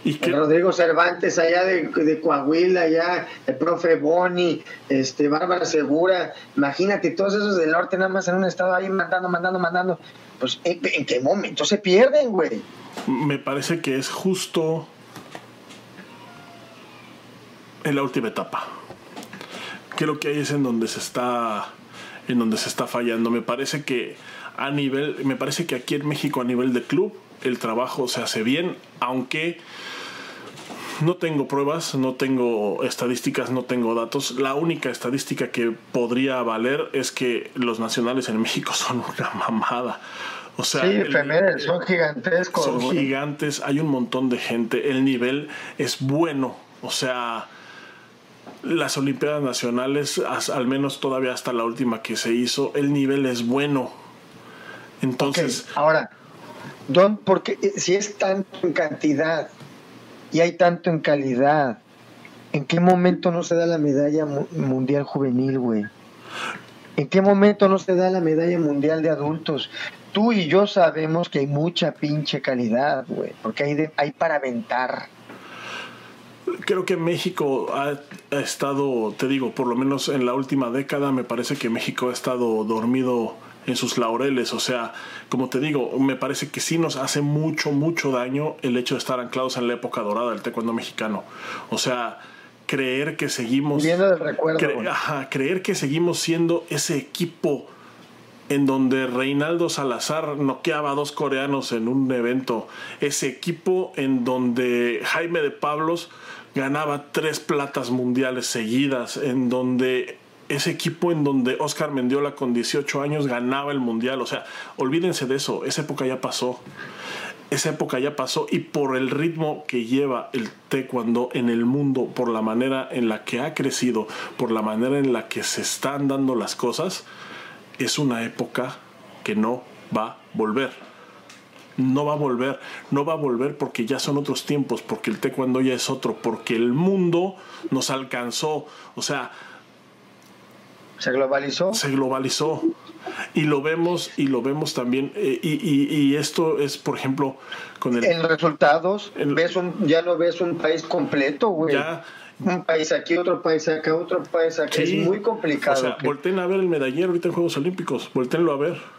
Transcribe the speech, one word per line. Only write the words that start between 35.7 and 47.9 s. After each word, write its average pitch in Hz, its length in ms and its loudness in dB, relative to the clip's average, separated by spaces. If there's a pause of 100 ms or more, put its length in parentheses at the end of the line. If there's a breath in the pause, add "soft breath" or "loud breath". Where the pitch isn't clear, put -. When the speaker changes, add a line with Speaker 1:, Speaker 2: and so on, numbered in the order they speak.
Speaker 1:
podría 127 520 0
valer 117 500 0
es 131 180 -2
que 120 440 -2
los 120 240 0
nacionales 120 500 0
en 110 120 0
México - 320 -2
<laughs> - 20 -2
son 120 280 -2 (140)
una - 160 -2
mamada. 113 640 -2 (580 loud breath)
O - 60 -4
sea, 143 180 0
Speaker 2:
Sí, 185 80 4
Speaker 1:
el 202 180 2
Speaker 2:
efemérides, 151 480 4
Speaker 1:
nivel 135 60 -4
Speaker 2:
son 170 200 0
gigantescos, 180 840 2
Speaker 1:
son 123 160 0
Speaker 2:
güey. - 180 2
Speaker 1:
gigantes, 143 680 -2
hay 139 140 2
un 160 80 2
montón 127 420 0
de 120 80 2
gente, 117 540 0
el 131 140 2
nivel 135 420 2 (300 loud breath)
es 117 240 -2
bueno. 139 540 0 (280)
O 120 80 -6
sea, 120 560 -2 (1120 loud breath)